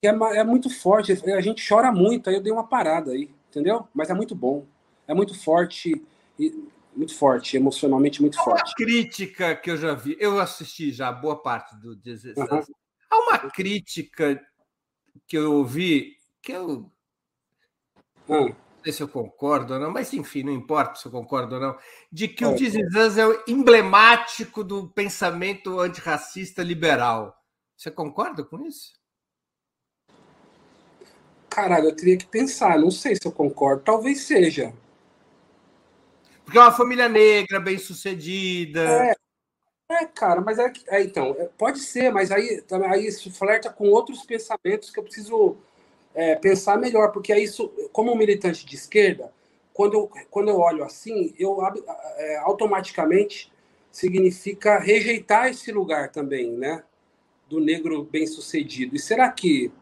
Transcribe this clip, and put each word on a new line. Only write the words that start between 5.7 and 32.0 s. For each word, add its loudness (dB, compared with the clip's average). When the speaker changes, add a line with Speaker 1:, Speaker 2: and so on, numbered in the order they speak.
Speaker 1:
e, -6
muito -8
forte, 0
emocionalmente 0
muito 0
Speaker 2:
É -2
uma 2
Speaker 1:
forte. -4
Speaker 2:
crítica -4
que -10
eu -4
já -4
vi, -8
eu 0
assisti -6
já -6
boa -6
parte -8
do -20
This -18
Is -12
Speaker 1:
Aham. -2
Speaker 2:
Us. -10
Há 2
uma 2
crítica -6
que -4
eu 0
ouvi, -2
que -14
eu -10
Speaker 1:
Hum. 2
Speaker 2:
não -6
sei -8
se -8
eu -10
concordo -4
ou -6
não, -6
mas -8
enfim, -8
não -6
importa -2
se -18
eu -16
concordo -6
ou -8
não, -8
de -8
que -4
o 4
Speaker 1:
É. 0
Speaker 2:
This -2
Is -2
Us 4
é 4
o 0
emblemático 6
do -8
pensamento -6
antirracista -6
liberal. 0
Você -14
concorda -8
com -14
isso? -18
Speaker 1:
Caralho, 2
eu -4
teria 4